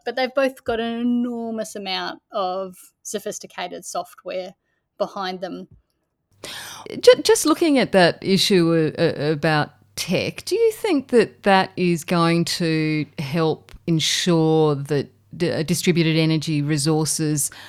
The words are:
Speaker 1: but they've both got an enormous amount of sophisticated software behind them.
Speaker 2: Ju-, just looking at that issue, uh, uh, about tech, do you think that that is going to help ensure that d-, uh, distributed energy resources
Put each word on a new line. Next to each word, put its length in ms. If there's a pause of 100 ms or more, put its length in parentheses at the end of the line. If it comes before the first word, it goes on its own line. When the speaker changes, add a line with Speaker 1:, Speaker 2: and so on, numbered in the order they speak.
Speaker 1:
but 100
they've 180
both 300
got 160
an 200
enormous 760
amount 460 (100)
of 440 (280)
sophisticated 800
software 720 (420)
behind 440
them. 260 (1300)
Speaker 2:
Ju-, 240
just 220
looking 340
at 140
that 280
issue, 760
uh, 40
uh, 300
about 400 (240)
tech, 500
do 100
you 180
think 360
that 340
that 340
is 260
going 420
to 600 (120)
help 540 (160)
ensure 880
that 340 (280)
d-, 140
uh, 120
distributed 540
energy 440
resources 880 (200)